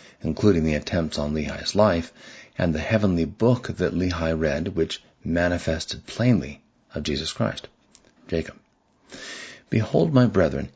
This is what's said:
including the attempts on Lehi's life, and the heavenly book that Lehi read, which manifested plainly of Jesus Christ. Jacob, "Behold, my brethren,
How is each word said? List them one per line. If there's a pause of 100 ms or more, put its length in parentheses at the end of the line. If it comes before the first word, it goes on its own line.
(220)
including
the
attempts
on
Lehi's
life, (460)
and
the
heavenly
book (100)
that
Lehi
read,
which (220)
manifested
plainly (320)
of
Jesus
Christ. (600)
Jacob, (1120)
"Behold,
my
brethren,